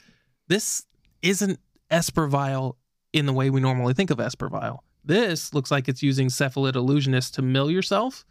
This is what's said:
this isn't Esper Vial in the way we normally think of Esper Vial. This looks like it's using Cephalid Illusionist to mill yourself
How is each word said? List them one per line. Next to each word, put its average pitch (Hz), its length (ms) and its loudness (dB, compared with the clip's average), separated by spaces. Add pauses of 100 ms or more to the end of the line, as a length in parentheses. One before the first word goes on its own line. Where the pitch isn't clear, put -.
(480)
this - 380 -2 (360)
isn't 185 380 0 (320)
Esper 160 360 2
Vial 135 500 -2 (360)
in 151 140 2
the 135 60 2
way 135 180 2
we 135 100 2
normally 127 320 2
think 190 160 0
of 127 100 0
Esper 117 300 -6
Vial. 117 340 -8 (220)
This 175 480 0
looks 143 180 -2
like 139 160 0
it's 131 160 -4
using 135 260 2
Cephalid 131 460 -2
Illusionist 131 600 0
to 139 80 -2
mill 135 260 2
yourself 196 600 -2